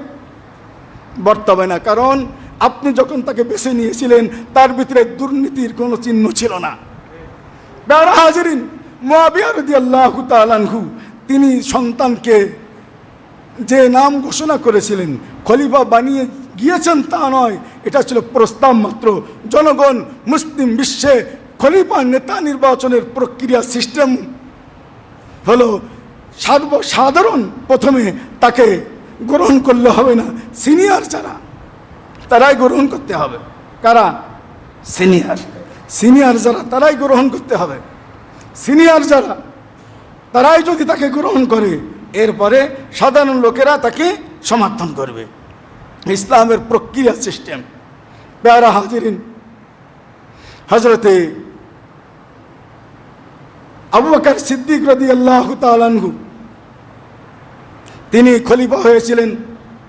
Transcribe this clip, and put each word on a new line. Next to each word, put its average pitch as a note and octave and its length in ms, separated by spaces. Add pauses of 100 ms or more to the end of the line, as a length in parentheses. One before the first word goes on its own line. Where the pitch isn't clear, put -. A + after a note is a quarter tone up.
(1200)
বর্তাবে G3+ 440
না, F3+ 120
কারণ A#3+ 380 (420)
আপনি - 340
যখন C4 280
তাকে A#3+ 220
বেছে C4 300
নিয়েছিলেন, A#3 500 (300)
তার C4 200
ভিতরে B3+ 280 (180)
দুর্নীতির C4+ 540
কোনো A#3+ 240
চিহ্ন A3+ 340
ছিল A3 260
না। D#3+ 140 (1120)
প্যারা D#4+ 300
হাজিরিন, D#4+ 440 (420)
মুয়াবিয়া D#4+ 500
রাদিয়াল্লাহু C4 680 (100)
তাআলা A3+ 260
আনহু, G#3+ 260 (460)
তিনি C#4 220 (140)
সন্তানকে A#3+ 720 (1200)
যে B3+ 200 (100)
নাম C4 220 (100)
ঘোষণা D4+ 360
করেছিলেন, G3+ 540 (340)
খলিফা C4 380
বানিয়ে B3 400 (340)
গিয়েছেন E4 460
তা E4+ 260
নয়, B3+ 260 (280)
এটা B3 180
ছিল B3 160 (160)
প্রস্তাব B3 420
মাত্র। G#3+ 320 (420)
জনগণ, C#4 460 (320)
মুসলিম C4+ 480
বিশ্বে C4+ 380 (460)
খলিফা F4+ 440
নেতা C4 380
নির্বাচনের C4 600 (100)
প্রক্রিয়া B3 480
সিস্টেম C4 480 (1400)
হলো A#3 240 (680)
সর্বসাধারণ C#4+ 1040 (260)
প্রথমে C4 360 (360)
তাকে A#3+ 260 (560)
গ্রহণ C#4 380
করলে B3 300
হবে A#3 260
না, A3+ 120 (280)
সিনিয়র F4+ 480
যারা - 300 (960)
তারাই C4 260
গ্রহণ B3+ 320
করতে F#3 280
হবে। C3 220 (440)
কারা? A3+ 240 (800)
সিনিয়র, F3+ 540 (500)
সিনিয়র B3+ 480
যারা A3 320
তারাই C#4+ 260
গ্রহণ C4+ 340
করতে G3 260
হবে। E3 220 (800)
সিনিয়র D#4+ 480
যারা C4 300 (960)
তারাই D4+ 320
যদি D#4+ 220
তাকে D#4 240
গ্রহণ D4 360
করে, A3 260 (420)
এরপরে G#3+ 460 (340)
সাধারণ C4+ 480
লোকেরা C4+ 360
তাকে C4+ 280 (380)
সমর্থন G#3 500
করবে। B2+ 300 (920)
ইসলামের A3+ 420 (100)
প্রক্রিয়া A#3 460
সিস্টেম। E3+ 440 (840)
প্যারা A#3 300
হাজিরিন, G#3 440 (1500)
হযরতে A3 440 (2750)
আবু A#3 180
বকর C#4+ 300
সিদ্দিক C4+ 480
রাদিয়াল্লাহু B3+ 680
তাআলা A#3 300
আনহু, G#3+ 240 (2000)
তিনি B3 280
খলিফা B3 380
হয়েছিলেন A#3 520 (600)